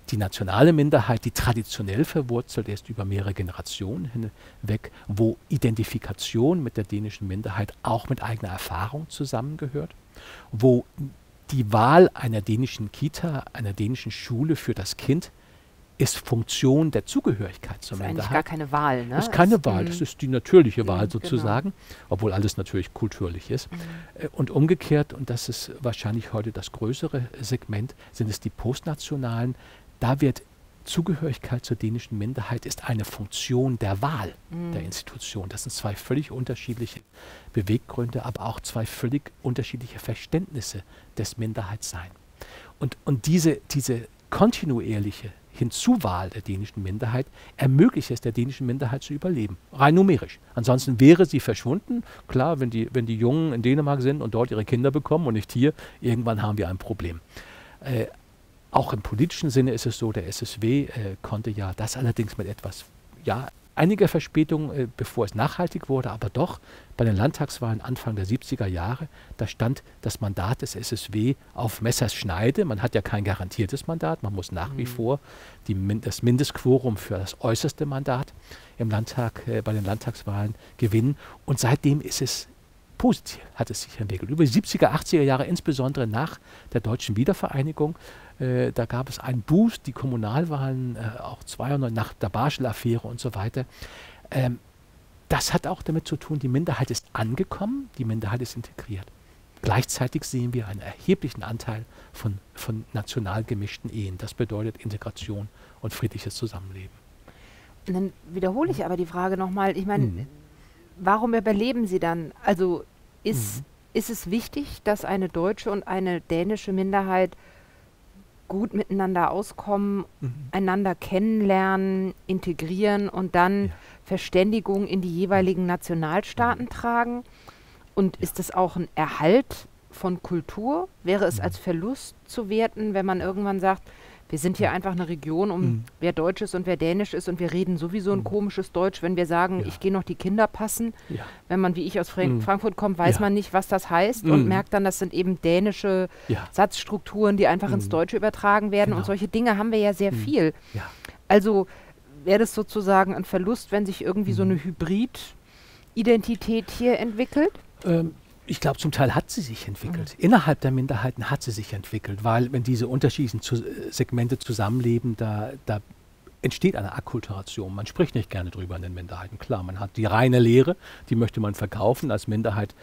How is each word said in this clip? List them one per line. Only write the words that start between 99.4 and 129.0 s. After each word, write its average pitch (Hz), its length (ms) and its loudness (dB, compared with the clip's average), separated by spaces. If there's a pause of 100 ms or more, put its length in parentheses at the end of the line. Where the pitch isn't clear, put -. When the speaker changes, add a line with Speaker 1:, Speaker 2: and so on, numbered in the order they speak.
Speaker 1:
Gleichzeitig - 600 0
sehen 123 280 -2
wir 117 160 -4
einen 98 120 -10
erheblichen 120 640 -2
Anteil 113 440 -6 (260)
von, 104 240 -4 (160)
von 110 400 -8
national 107 520 -4
gemischten 104 460 -6
Ehen. 95 280 -6
Das - 160 -10
bedeutet 110 420 -4
Integration 104 720 -10 (320)
und 110 140 -6
friedliches - 400 -6
Zusammenleben. 95 560 -10 (1000)
Speaker 2:
Und 185 60 -2
dann 185 180 -2 (180)
wiederhole 190 400 0
ich 196 140 -2
aber 170 140 -2
die 175 80 -2
Frage 180 320 -2
noch 190 120 -2
mal. 196 260 0
Ich 185 100 -4
meine, 190 180 2
Speaker 1:
Mhm. 104 220 -4 (720)
Speaker 2:
warum 214 340 2
überleben 226 540 2
sie 185 120 0
dann? 170 340 -2 (120)
Also 180 400 2 (380)
ist, 113 360 -2
Speaker 1:
Mhm. 139 60 -10 (280)
Speaker 2:
ist 220 160 -2
es 214 220 -8
wichtig, 233 520 -4
dass 208 220 0
eine 190 240 0
deutsche 185 420 -2
und 202 160 -4
eine 185 360 -2
dänische 196 500 -2
Minderheit 190 640 2 (1120)
gut 196 240 -2
miteinander 190 580 0
auskommen, 202 760 -2 (140)
Speaker 1:
Mhm. 131 120 -4 (200)
Speaker 2:
einander 190 420 2
kennenlernen, 190 1200 2 (120)
integrieren 190 840 0
und 185 240 -4
dann 196 320 4
Speaker 1:
Ja. 80 60 -4 (320)
Speaker 2:
Verständigung 196 800 2
in 185 160 -2
die 175 120 -2
jeweiligen 185 520 2
Nationalstaaten 180 960 0
Speaker 1:
Mhm. 240 60 -10
Speaker 2:
tragen? 240 540 -2 (680)
Und 196 220 2
Speaker 1:
Ja. - 60 -6
Speaker 2:
ist - 180 -6
es 180 100 -6
auch 180 260 0
ein 175 180 -4
Erhalt 160 760 2 (220)